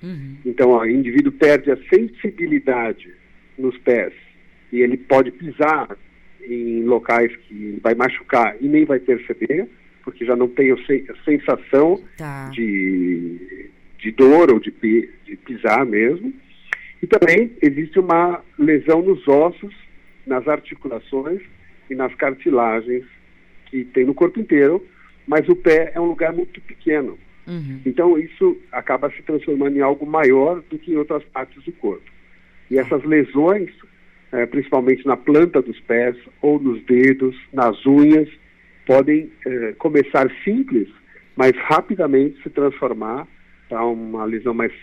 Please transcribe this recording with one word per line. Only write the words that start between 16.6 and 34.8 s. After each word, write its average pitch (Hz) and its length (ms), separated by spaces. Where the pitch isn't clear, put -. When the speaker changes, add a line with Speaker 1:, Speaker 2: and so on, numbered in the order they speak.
Speaker 2:
E 175 60
também 208 440
existe 151 380
uma 175 440
lesão 156 440
nos 185 260
ossos, 165 460
nas 127 200
articulações 147 920
e 135 60
nas 127 200
cartilagens 123 880
que 127 180
tem 127 200
no 135 100
corpo 175 240
inteiro, 165 460
mas 147 200
o 175 80
pé 160 380
é 165 80
um 175 40
lugar 165 280
muito 175 280
pequeno. 147 560
Speaker 1:
Uhum. 147 380
Speaker 2:
Então, 165 320
isso 165 400
acaba 131 400
se - 120
transformando 139 540
em 139 40
algo 143 240
maior 151 640
do 156 100
que 175 120
em 156 60
outras 147 280
partes 135 380
do 170 100
corpo. 98 300
E 127 100
essas 131 240
lesões, 156 640
eh, 120 160
principalmente 131 580